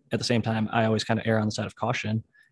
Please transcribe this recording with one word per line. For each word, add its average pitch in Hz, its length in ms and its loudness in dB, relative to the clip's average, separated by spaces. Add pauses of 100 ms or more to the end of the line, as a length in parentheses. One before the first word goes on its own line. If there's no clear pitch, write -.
(140)
at 107 60 -2
the 107 60 -4
same 120 160 2
time, 110 300 -2
I 113 140 2
always 110 180 2
kinda 110 240 0
err 110 120 4
on 107 80 0
the 107 40 0
side 107 140 -4
of 95 100 -8
caution. 110 480 -2 (280)